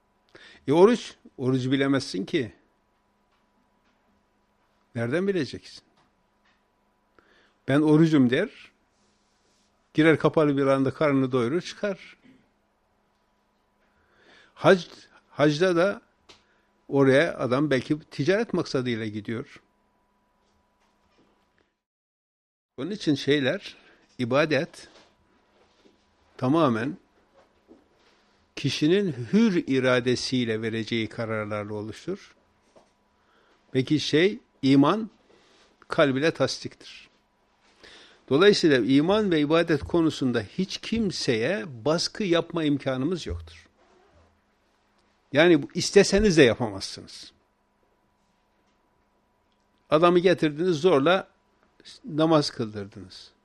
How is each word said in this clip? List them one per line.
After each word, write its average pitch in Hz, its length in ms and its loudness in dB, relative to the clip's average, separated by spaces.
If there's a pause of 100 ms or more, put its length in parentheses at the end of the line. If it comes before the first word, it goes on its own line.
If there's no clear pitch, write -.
(680)
E, 131 60 2
oruç. 202 420 4 (220)
Orucu 127 340 -2
bilemezsin 139 540 -2
ki. 123 280 -6 (2500)
Nereden 127 320 -4
bileceksin? 151 560 -8 (1800)
"Ben 143 140 2
orucum." 151 480 4
der. 165 420 -4 (1200)
Girer 156 260 4
kapalı 151 380 2
bir 139 100 0
anda 135 260 0
karnını 135 380 0
doyurur 127 300 -2
çıkar. - 560 -10 (2250)
Hac, 170 320 2 (440)
hacda 156 460 0
da 202 260 -2 (840)
oraya 139 500 2
adam 139 320 -2
belki 139 300 -2
ticaret 190 540 -4
maksadıyla 127 520 -4
gidiyor. 110 560 -10 (3250)
Onun 147 140 -8
için 165 240 -2
şeyler, 151 600 -2 (420)
ibadet 143 720 -2 (1500)
tamamen 135 600 0 (1600)
kişinin 160 600 -2 (180)
hür 202 340 2
iradesiyle 127 960 -2
vereceği 110 480 -6
kararlarla 107 640 -8
oluşur. 107 600 -12 (1400)
Peki 131 280 -2
şey, 185 400 0 (220)
iman 143 480 2 (800)
kalb 139 280 0
ile 143 160 -2
tasdiktir. - 800 -8 (1200)
Dolayısıyla 156 500 4
iman 170 520 2
ve 160 80 2
ibadet 160 440 0
konusunda 139 580 -2
hiç - 360 -8
kimseye 190 880 -4 (200)
baskı 170 380 -2
yapma 165 400 -2
imkanımız 143 640 -4
yoktur. 85 380 -12 (1700)
Yani 151 300 4
bu, - 100 -10
isteseniz 196 640 4
de 156 60 10
yapamazsınız. 101 880 -2 (2500)
Adamı 175 300 4
getirdiniz, 165 580 0
zorla 165 500 2 (800)
namaz 160 440 0
kıldırdınız. 104 840 -12 (140)